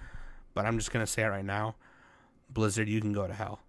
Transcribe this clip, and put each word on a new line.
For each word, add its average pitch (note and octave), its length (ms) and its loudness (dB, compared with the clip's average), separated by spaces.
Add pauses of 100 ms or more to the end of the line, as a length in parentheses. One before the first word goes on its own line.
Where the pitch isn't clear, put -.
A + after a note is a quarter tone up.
(540)
but G#2 120 0
I'm A#2 120 4
just - 140 -2
gonna A2 160 0
say - 160 0
it A2 40 4
right G2 180 -2
now. G#2+ 300 0 (760)
Blizzard, G#2+ 400 2
you G#2+ 100 4
can G#2 140 2
go G2+ 120 0
to F#2+ 80 -4
hell. G2+ 340 -6